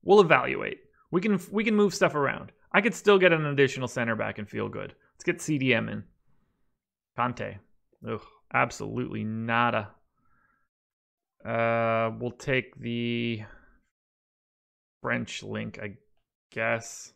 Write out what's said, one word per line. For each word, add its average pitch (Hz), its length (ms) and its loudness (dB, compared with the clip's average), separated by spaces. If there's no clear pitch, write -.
We'll 202 200 8
evaluate. 131 560 2
We 175 100 2
can, 208 180 2
we 208 140 -2
can 220 100 2
move 208 180 4
stuff 160 220 2
around. 135 380 -4
I 202 80 6
could 208 140 0
still 202 240 6
get 180 160 8
an 156 100 0
additional 135 440 2
center 117 280 -2
back 107 220 -4
and 104 100 -10
feel 104 220 -6
good. 101 240 -10
Let's - 100 -20
get 175 180 -2
C 156 160 -2
D 131 160 2
M 110 160 -2
in. 107 140 -8
Conte. 113 420 -4
Ugh, 110 140 -8
absolutely 113 720 -4
nada. 113 680 -2
Uh, 113 760 0
we'll 120 120 -6
take 127 500 -4
the 117 600 -4
French 120 400 -4
link, 107 360 -10
I 101 200 -12
guess. 113 640 -6